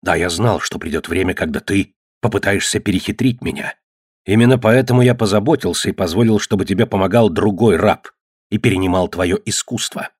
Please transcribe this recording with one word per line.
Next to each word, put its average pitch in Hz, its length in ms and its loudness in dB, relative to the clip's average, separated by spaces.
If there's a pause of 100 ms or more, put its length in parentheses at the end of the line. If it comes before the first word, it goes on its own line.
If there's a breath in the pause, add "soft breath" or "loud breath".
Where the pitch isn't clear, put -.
Да, 87 140 0
я 85 140 -2
знал, 98 300 0
что - 180 -10
придёт 78 300 -6
время, 87 260 -2
когда 76 280 -4
ты 101 340 -2 (240)
попытаешься 101 640 -2
перехитрить 107 600 -2
меня. - 340 -8 (500)
Именно 120 340 4
поэтому 123 420 4
я 123 140 4
позаботился 104 720 0
и 90 40 -4
позволил, 104 460 2
чтобы 98 260 -2
тебе 101 200 0
помогал 107 440 2
другой 101 480 2
раб 92 320 0 (400)
и 107 80 -4
перенимал 92 500 0
твоё 90 380 -2
искусство. - 640 -8 (100)